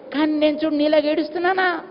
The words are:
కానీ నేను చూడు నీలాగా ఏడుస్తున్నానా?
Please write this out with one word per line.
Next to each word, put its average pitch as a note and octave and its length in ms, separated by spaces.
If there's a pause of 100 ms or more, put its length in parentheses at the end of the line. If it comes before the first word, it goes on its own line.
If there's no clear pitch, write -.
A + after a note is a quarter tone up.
(140)
కానీ D#4 200
నేను D4+ 320
చూడు D4+ 100
నీలాగా D4 340
ఏడుస్తున్నానా? F4 800